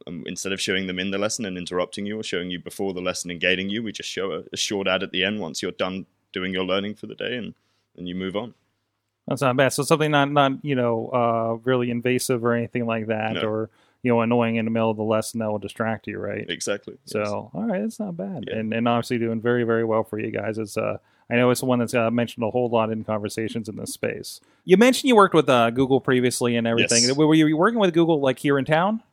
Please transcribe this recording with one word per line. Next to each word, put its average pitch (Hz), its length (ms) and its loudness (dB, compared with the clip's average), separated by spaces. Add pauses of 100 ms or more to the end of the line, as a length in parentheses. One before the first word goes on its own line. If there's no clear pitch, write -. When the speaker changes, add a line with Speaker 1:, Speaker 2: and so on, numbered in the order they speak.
Speaker 1:
and 87 200 -10
instead 92 260 -6
of 95 80 -4
showing 95 260 -2
them 90 120 -6
in 95 120 -2
the 98 80 -2
lesson 107 260 -4
and 92 140 -6
interrupting 90 480 -4
you 107 120 -6
or 110 40 -8
showing 90 280 -4
you 90 80 -6
before 98 360 -6
the 90 80 -8
lesson 90 280 -4
and 87 100 -8
gating 92 280 0
you, 107 140 -4
we 104 100 -8
just - 160 -12
show 92 240 -6
a, 82 100 -6 (100)
a - 40 -6
short 98 320 -2
ad 92 140 2
at 82 100 -8
the 92 120 0
end 107 160 -2
once 78 220 -8
you're 92 100 -4
done 92 340 -6 (260)
doing 92 200 -4
your 92 120 -2
learning 98 300 -2
for - 120 -18
the 110 80 -14
day 107 220 -6
and, 98 180 -10 (420)
and 90 120 -10
you 87 60 -8
move 92 220 -4
on. 110 180 -6 (720)
Speaker 2:
That's 135 160 -4
not 127 140 2
bad. 135 180 4
So 147 80 -2
something 151 280 2
not, 143 200 2
not, 143 220 4 (120)
you 143 100 -2
know, 117 380 0
uh, 117 520 0
really 123 260 2
invasive 120 540 0
or 120 100 2
anything 117 320 -2
like 113 220 -2
that, 110 260 -2
Speaker 1:
No. 85 80 -2
Speaker 2:
or, 110 280 -2 (320)
you 123 100 2
know, 117 100 4
annoying 117 340 2
in 113 80 0
the 113 60 -2
middle 113 200 2
of 107 60 0
the 110 60 -4
lesson 110 380 0
that 107 100 -2
will 104 80 -2
distract 107 480 -6
you, 98 120 -8
right? 101 300 -8
Speaker 1:
Exactly, - 560 -6
Speaker 2:
So, - 140 -6
Speaker 1:
yes. 104 100 -2
Speaker 2:
all 104 220 -6 (180)
right, 196 140 -2
that's 226 180 -6
not 185 160 -8
bad. 175 300 -8
Speaker 1:
Yeah. - 100 -6
Speaker 2:
And, 110 160 -4
and 117 160 0
obviously 117 300 0
doing 113 240 -2
very, 120 220 2
very 113 200 2
well 110 200 2
for 107 140 -8
you 110 120 -4
guys. 107 260 -4
It's, 107 220 -6
uh, 107 200 -2 (320)
I 120 60 0
know 123 140 6
it's 120 120 0
one 127 180 2
that's, 113 120 -2
uh, 117 180 2
mentioned 120 360 -2
a 104 40 -2
whole 123 200 0
lot 113 200 2
in 110 140 -6
conversations 107 640 -4
in 104 80 -10
this - 160 -8
space. - 480 -8 (240)
You 175 140 6
mentioned 247 300 4
you 240 80 6
worked 196 180 8
with, 147 140 4
uh, 117 220 6
Google 131 300 2
previously 123 560 2
and 117 100 0
everything. 117 360 4
Speaker 1:
Yes. 127 140 2
Speaker 2:
Were, 151 100 6
were 156 80 6
you 156 220 6
working 220 240 4
with 185 120 4
Google, 165 280 4
like, 131 180 2
here 143 200 2
in 131 60 0
town? 185 380 2 (100)